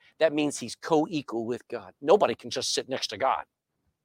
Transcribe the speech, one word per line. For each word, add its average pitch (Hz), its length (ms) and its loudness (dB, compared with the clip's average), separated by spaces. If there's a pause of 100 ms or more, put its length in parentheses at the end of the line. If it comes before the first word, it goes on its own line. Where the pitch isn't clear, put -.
(200)
That 156 140 4
means 147 240 0
he's 120 180 -10
co-equal 147 720 0
with 117 220 -6
God. 101 340 -12
Nobody 143 340 6
can - 140 -16
just 117 240 -4
sit 120 140 -2
next 131 200 -4
to 107 100 -10
God 107 260 -2 (600)